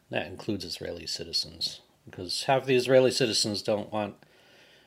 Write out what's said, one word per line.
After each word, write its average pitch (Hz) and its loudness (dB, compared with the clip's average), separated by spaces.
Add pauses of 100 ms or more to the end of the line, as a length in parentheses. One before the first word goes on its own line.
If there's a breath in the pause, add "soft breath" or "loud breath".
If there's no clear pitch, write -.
That 107 -4
includes 92 -6
Israeli 87 -10
citizens, - -6 (240)
because 90 -8
half 135 2
the 135 4
Israeli 127 6
citizens 107 0
don't 104 -2
want 104 -4 (720 soft breath)